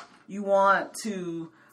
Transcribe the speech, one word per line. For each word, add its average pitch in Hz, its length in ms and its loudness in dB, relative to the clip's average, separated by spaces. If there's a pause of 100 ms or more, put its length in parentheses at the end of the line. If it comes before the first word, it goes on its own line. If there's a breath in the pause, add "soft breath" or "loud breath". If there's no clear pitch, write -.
(280 loud breath)
you 202 140 -8
want 196 600 4
to, 170 480 -6 (220 soft breath)